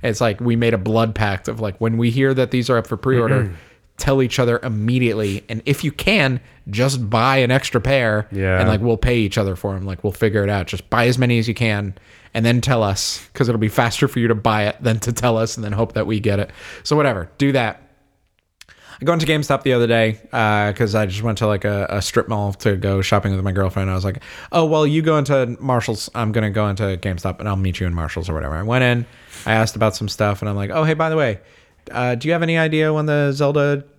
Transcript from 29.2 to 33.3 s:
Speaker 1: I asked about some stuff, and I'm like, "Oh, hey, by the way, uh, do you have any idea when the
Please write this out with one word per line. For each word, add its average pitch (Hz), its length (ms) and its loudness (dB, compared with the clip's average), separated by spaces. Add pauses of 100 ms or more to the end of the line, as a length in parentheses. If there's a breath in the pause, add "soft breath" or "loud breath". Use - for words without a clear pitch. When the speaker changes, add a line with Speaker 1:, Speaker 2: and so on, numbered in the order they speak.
Speaker 1:
I - 60 0
asked 110 240 2
about 107 180 2
some 107 140 -6
stuff, 104 340 -2
and 104 60 -4
I'm 101 80 -4
like, 101 160 -4
"Oh, 160 100 0
hey, 156 120 2
by 160 160 0
the 160 60 0
way, 123 220 0 (540 soft breath)
uh, 123 240 -2
do 123 100 -6
you 156 60 0
have 170 100 0
any 165 160 0
idea 156 340 2
when 151 140 0
the 147 260 2